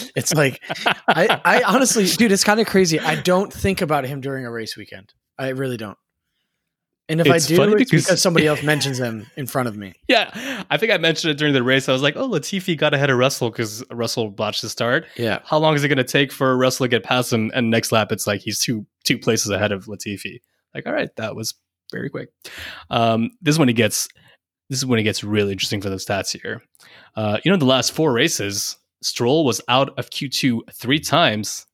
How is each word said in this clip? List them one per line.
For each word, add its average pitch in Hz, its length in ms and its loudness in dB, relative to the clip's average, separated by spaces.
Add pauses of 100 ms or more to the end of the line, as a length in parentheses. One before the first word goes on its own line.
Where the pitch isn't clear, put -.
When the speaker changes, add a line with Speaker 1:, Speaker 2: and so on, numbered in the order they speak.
(140)
Speaker 1:
it's 135 200 -2
like, 139 260 2 (480)
I, 190 360 4
I 208 200 4
honestly, 214 420 2
dude, 185 240 4
it's 196 140 2
kinda 214 200 4
crazy. 175 360 2
I 160 200 0
don't 180 320 0
think 196 300 -2
about 147 240 0
him 139 140 -8
during 131 260 -8
a 117 60 -10
race 113 240 -10
weekend. 98 360 -18 (240)
I 135 120 -6
really 131 300 -4
don't. 104 200 -12 (1120)
And 160 120 0
if 165 80 4
Speaker 2:
It's 170 180 6
Speaker 1:
I - 20 -2
do, 160 80 4
Speaker 2:
funny 208 180 6
Speaker 1:
it's 208 160 4
Speaker 2:
because 151 160 6
Speaker 1:
because 180 140 2
somebody 160 280 4
else 143 160 0
mentions 139 340 0
him 113 280 -4 (100)
in 135 100 -6
front 123 220 -2
of 107 80 -8
me. 98 240 -12
Speaker 2:
<laughs> - 80 -6
Yeah, 240 600 -2
I 147 60 2
think 220 160 0
I 185 60 4
mentioned 165 320 0
it 143 80 -2
during 147 160 2
the 127 80 2
race. 131 260 2
I 135 40 2
was 131 100 0
like, 147 140 0
"Oh, 262 120 -4
Latifi 180 480 -4
got 151 180 0
ahead 139 160 2
of 127 60 2
Russell 127 360 0
'cause 110 400 -6
Russell 113 360 -4
botched 104 340 -4
the 113 60 -8
start." 123 380 -2 (100)
Speaker 1:
Yeah. 117 280 -2
Speaker 2:
How 156 140 0
long 156 180 4
is 143 80 0
it 143 40 2
gonna 139 140 2
take 139 300 0
for 131 240 2
Russell 127 280 2
to 120 40 2
get 117 160 0
past 127 280 0
him? 110 220 0
And 117 160 0
next 113 220 0
lap, 107 180 2
it's 107 160 -4
like 104 140 0
he's 107 180 -6
two, 110 260 -2 (200)
two 123 140 0
places 110 320 0
ahead 101 200 0
of 95 160 -6
Latifi. 101 540 -12 (340)
Like, - 140 -10
"All - 40 -4
right, 285 220 -4
that 107 220 -8
was 107 180 -8 (380)
very 135 180 -8
quick." 156 200 -10 (600)
Um, 117 400 2 (100)
this 151 140 2
is 160 60 2
when 131 80 4
it 120 60 4
gets, 110 340 0 (600)
this 131 120 -6
is 135 40 -4
when 123 140 2
it 107 60 2
gets 104 180 -2
really 104 300 0
interesting 98 280 -4
for 98 100 -6
the 95 60 -6
stats 95 460 -6
here. 117 180 -10 (540)
Uh, 107 300 -2
you 175 80 4
know, 202 40 4
the 147 100 2
last 127 260 2
four 156 200 2
races, 101 640 -2 (240)
Stroll 143 440 0
was 113 240 0
out 135 280 2
of - 140 -8
Q - 180 -8
two 123 440 -2
three 139 260 -2
times, 123 760 0